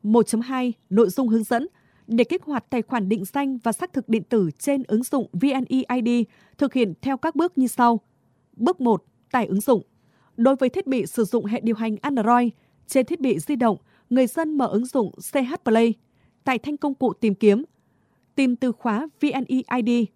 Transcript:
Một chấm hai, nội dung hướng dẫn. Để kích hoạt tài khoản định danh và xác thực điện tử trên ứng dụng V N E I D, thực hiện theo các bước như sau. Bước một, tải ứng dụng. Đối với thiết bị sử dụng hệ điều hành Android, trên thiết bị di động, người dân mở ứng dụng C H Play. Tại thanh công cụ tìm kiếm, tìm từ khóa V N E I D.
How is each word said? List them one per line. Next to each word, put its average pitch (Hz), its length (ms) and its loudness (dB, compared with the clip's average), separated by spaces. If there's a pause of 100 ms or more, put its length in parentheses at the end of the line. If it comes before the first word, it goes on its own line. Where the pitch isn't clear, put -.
Một 214 240 4
chấm 220 140 -2
hai, 254 320 -4 (180)
nội 202 180 4
dung 247 200 0
hướng 220 160 2
dẫn. 247 240 -2 (380)
Để 226 180 2
kích 370 200 -4
hoạt 277 260 -4
tài 240 120 -2
khoản 214 260 -4
định 202 160 -2
danh 277 340 -4
và 233 140 -2
xác 339 200 -8
thực - 160 -6
điện 226 140 0
tử 190 360 0
trên 277 240 -2
ứng 220 200 -2
dụng 254 300 -4
V 180 120 -2
N 269 240 0
E 254 280 -2
I 240 280 0
D, - 40 -6 (300)
thực - 140 0
hiện 220 300 0
theo 269 140 -2
các 320 200 -4
bước 339 220 0
như 262 80 2
sau. 233 340 2 (560)
Bước 349 240 0
một, 233 240 2 (260)
tải 240 160 0
ứng 196 140 0
dụng. 220 220 2 (540)
Đối 254 200 4
với 262 120 0
thiết 370 180 -4
bị 262 200 -2
sử 226 180 -2
dụng 202 200 -2
hệ 208 160 -4
điều 220 160 -2
hành 220 260 -4
Android, 240 460 2 (380)
trên 262 200 0
thiết 339 140 -6
bị 262 180 0
di 277 180 -4
động, 226 200 2 (340)
người 254 160 4
dân 311 320 -4
mở 254 80 0
ứng 226 200 -2
dụng 247 260 -2 (200)
C - 20 -14
H 269 200 -2 (100)
Play. 226 300 2 (500)
Tại 262 140 -2
thanh 294 180 -8
công 285 180 -4
cụ 247 180 -2
tìm 214 220 0
kiếm, 208 300 4 (680)
tìm 254 220 2
từ 254 160 -2
khóa 233 360 -4 (120)
V - 40 2 (160)
N 247 80 -6
E 254 280 -2
I 254 100 0
D. 240 300 2